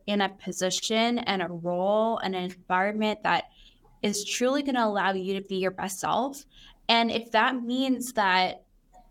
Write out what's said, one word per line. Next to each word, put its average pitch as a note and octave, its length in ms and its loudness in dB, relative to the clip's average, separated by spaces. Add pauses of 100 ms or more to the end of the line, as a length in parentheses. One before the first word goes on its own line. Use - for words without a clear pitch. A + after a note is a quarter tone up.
in G3+ 120 2
a F#3+ 80 2
position A3 920 -2
and F#3+ 200 -2
a E3+ 80 -4
role F#3 720 0
and F#3+ 160 -4
an F3+ 100 -4
environment G#3 800 -2
that F3+ 220 2 (580)
is G3+ 220 -2
truly C4 380 0
gonna C4 200 0
allow G3+ 300 2
you F#3+ 260 -2
to F#3+ 80 -10
be F#3+ 100 -4
your F#3 140 2
best F#3 300 -6
self. A3 460 -2 (420)
And A#3 220 4
if A3 220 -4
that A#3+ 300 2
means B3+ 520 -2
that, F#3 500 2 (460)